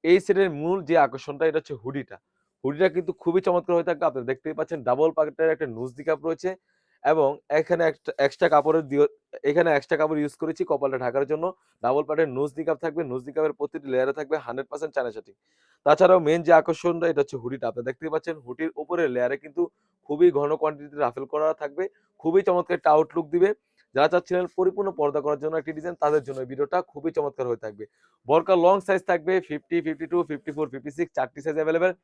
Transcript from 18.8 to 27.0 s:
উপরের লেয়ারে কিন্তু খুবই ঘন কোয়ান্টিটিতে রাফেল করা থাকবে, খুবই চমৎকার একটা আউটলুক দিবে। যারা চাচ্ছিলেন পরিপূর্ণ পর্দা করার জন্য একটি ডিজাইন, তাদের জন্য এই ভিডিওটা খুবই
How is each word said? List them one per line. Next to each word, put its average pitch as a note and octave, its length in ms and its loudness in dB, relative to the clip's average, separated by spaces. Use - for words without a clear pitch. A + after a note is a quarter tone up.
উপরের E3 340 -2
লেয়ারে B2 280 0
কিন্তু D3+ 180 -6
খুবই D3+ 200 4
ঘন C#3+ 140 0
কোয়ান্টিটিতে D3 400 -6
রাফেল B2+ 320 -2
করা D3+ 140 0
থাকবে, D3 220 -6
খুবই E3+ 260 4
চমৎকার F3 300 0
একটা - 180 0
আউটলুক D#3+ 380 0
দিবে। F#3 160 4
যারা D3 180 4
চাচ্ছিলেন F3+ 320 0
পরিপূর্ণ F#3+ 320 0
পর্দা D3 260 0
করার D3 180 -2
জন্য D#3 180 -4
একটি D#3 160 -10
ডিজাইন, E3+ 260 -10
তাদের D3+ 240 2
জন্য C3+ 160 -10
এই B2+ 80 -10
ভিডিওটা C#3+ 260 -4
খুবই D3+ 260 -6